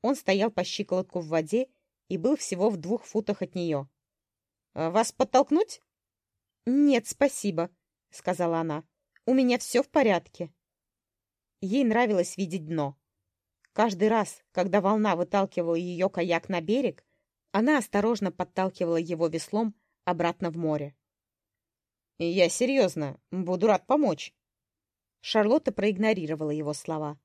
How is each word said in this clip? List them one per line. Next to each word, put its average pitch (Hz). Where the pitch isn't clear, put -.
Он 262
стоял 196
по 180
щиколотку 185
в 156
воде 165
и 190
был 240
всего 190
в 208
двух 175
футах 208
от 180
неё. 156
"А 165
вас 220
подтолкнуть?" 285
"Нет, 277
спасибо", — 180
сказала 170
она. 160
"У 254
меня 247
всё -
в -
порядке". 185
Ей 226
нравилось 214
видеть 175
дно. 151
Каждый 208
раз, 214
когда 190
волна 208
выталкивала 175
её 180
каяк 170
на 175
берег, 208
она 247
осторожно 202
подталкивала 180
его 165
веслом 208
обратно 175
в 160
море. 151
"Я 170
серьёзно, 190
буду 180
рад 196
помочь". 262
Шарлотта 220
проигнорировала 185
его 151
слова. 151